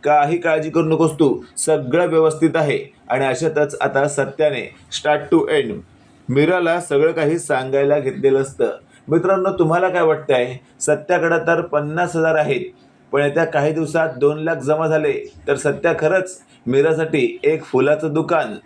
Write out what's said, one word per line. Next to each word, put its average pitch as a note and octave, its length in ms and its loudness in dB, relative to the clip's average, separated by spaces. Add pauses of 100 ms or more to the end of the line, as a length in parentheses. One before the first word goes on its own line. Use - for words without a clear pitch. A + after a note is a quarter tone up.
काही D3+ 340 2
काळजी D#3 320 0
करू D#3+ 140 2
नकोस D#3 280 2
तू, D3 300 2 (140)
सगळं D3+ 500 0
व्यवस्थित D#3+ 480 2
आहे." D3 380 -2 (160)
आणि C3 160 0
अशातच D3 560 -2
आता C#3 280 0
सत्याने C#3+ 680 -2 (180)
start D3+ 420 -2
to D#3 260 2
end A#2 120 -4 (560)
मीराला E3 520 2
सगळं D#3 320 2
काही D#3+ 260 0
सांगायला C#3 600 0
घेतलेलं C3+ 440 0
असतं. B2 280 -2 (380)
मित्रांनो, F#3 500 0
तुम्हाला F3 300 2
काय F3+ 140 0
वाटतंय? C3+ 540 0 (240)
सत्याकडे E3 680 0
तर E3 140 2
पन्नास D#3+ 560 -4
हजार D#3+ 180 2
आहेत, C#3+ 260 0 (520)
पण C#3+ 100 2
येत्या C#3+ 220 0
काही D#3 280 0
दिवसात D#3+ 440 -2
दोन D3 220 2
लाख D#3+ 160 -2
जमा D3+ 320 -2
झाले, D3+ 460 -2 (160)
तर C#3+ 60 2
सत्या D3 380 -2
खरंच D#3+ 460 -2 (280)
मीरासाठी D3+ 760 0
एक D#3 200 0
फुलाचं D3+ 480 0
दुकान D3+ 420 -2 (120)